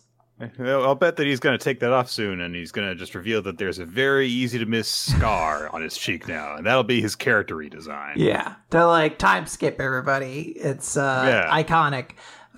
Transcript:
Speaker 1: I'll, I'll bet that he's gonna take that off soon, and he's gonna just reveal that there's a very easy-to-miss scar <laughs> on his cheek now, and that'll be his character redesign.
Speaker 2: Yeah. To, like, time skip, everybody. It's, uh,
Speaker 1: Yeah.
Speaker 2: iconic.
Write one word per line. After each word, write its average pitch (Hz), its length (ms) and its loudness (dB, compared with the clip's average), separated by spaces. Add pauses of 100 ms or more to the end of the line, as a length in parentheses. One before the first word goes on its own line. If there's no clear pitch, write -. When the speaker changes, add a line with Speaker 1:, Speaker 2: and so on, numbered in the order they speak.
(600)
Speaker 1:
I'll, 131 240 2
I'll 139 120 4
bet 170 220 2
that 147 100 0
he's 139 140 0
gonna 131 160 2
take 131 240 -4
that 120 100 2
off 127 180 2
soon, 98 300 -4
and 87 160 -8
he's 85 160 -10
gonna 98 240 -4
just 87 200 -12
reveal 107 260 -2
that 92 160 -8
there's 92 220 -4
a 90 60 -12
very 135 440 2
easy-to-miss 113 600 -2
scar 80 800 0
<laughs> - 40 -10
on 82 80 -8
his 78 160 -8
cheek - 320 -6
now, 76 260 -8
and 80 100 -10
that'll 127 180 4
be 117 180 2
his 107 140 -2
character 107 420 0
redesign. 73 580 -12
Speaker 2:
Yeah. - 400 0 (160)
To, 170 140 6
like, 160 320 4
time 185 300 2
skip, - 340 -4
everybody. 135 760 -2
It's, - 400 -6
uh, 135 280 2 (260)
Speaker 1:
Yeah. 160 140 4
Speaker 2:
iconic. 147 480 2 (460)